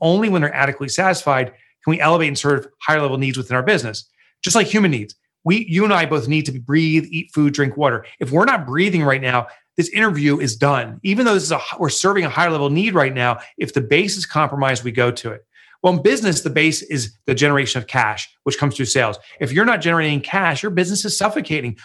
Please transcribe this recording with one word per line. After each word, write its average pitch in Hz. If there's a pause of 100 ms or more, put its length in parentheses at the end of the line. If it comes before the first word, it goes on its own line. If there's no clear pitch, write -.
only 190
when 180
they're 147
adequately 139
satisfied 147
can -
we 170
elevate 160
and 143
serve 139 (160)
higher 156
level 135
needs 131
within 127
our 131
business. 135 (380)
Just 180
like 208
human 202
needs. 107 (280)
We, 208
you 180
and 208
I 170
both 139
need 151
to 131
breathe, 156
eat 160
food, 147
drink 143
water. 123 (160)
If 123
we're 170
not 226
breathing 170
right 135
now, 123 (320)
this 170
interview 147
is 127
done. 120
Even 214
though 226
this 190
is 165
a, 143 (180)
we're 165
serving 185
a -
higher 165
level 143
need 185
right 135
now, 123 (180)
if 107
the 135
base 185
is 170
compromised, 135
we 123
go 120
to 120
it. - (360)
Well, 180
in 165
business, 202
the -
base 156
is 120 (120)
the 127
generation 139
of 117
cash, 107 (180)
which 139
comes 143
through 131
sales. 113 (200)
If 127
you're 202
not 214
generating 156
cash, 170
your 208
business 185
is 208
suffocating. 156